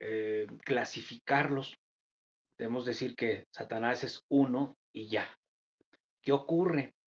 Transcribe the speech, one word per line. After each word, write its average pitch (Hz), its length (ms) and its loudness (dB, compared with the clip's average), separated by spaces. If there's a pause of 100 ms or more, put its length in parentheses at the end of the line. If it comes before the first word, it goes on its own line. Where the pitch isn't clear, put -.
eh, 107 480 -2 (160)
clasificarlos. 139 1120 0 (840)
Debemos 117 260 -2
decir 120 300 -4
que 107 380 0
Satanás 117 500 -2
es - 260 -8
uno 135 480 4 (160)
y 107 160 -10
ya. 107 200 0 (920)
¿Qué 139 100 2
ocurre? 160 640 2 (120)